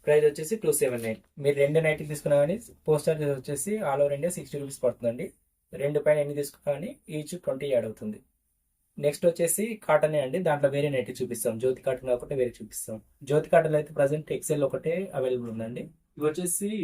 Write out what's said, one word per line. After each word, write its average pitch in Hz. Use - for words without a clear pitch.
ప్రైస్ 151
వచ్చేసి 156
టూ 151
సెవెన్ 120
నైన్. 110
మీరు 143
రెండు 151
నైటీ 151
తీసుకున్నా 147
కానీ 175
పోస్ట్ 151
చార్జెస్ 151
వచ్చేసి 143
all 139
over 143
India 165
సిక్స్టీ 147
రూపీస్ 135
పడుతుందండి. 120
రెండు 147
పైన 151
ఎన్ని 143
తీసుకున్నా -
కానీ 196
each 151
ట్వంటీ 135
యాడ్ 113
అవుతుంది. 107
నెక్స్ట్ 147
వచ్చేసి 170
కాటనే 151
అండి, 131
దాంట్లో 143
వేరే 143
నైటీ 120
చూపిస్తాం. 117
జ్యోతి 127
కాటన్ 127
కాకుండా 123
వేరే 120
చూపిస్తాం. -
జ్యోతి 151
కాటన్లో 160
అయితే 151
ప్రజెంట్ 151
ఎక్సెల్ 147
ఒకటే 160
అవైలబుల్ 123
ఉందండి. 113
ఇవి 147
వచ్చేసి 180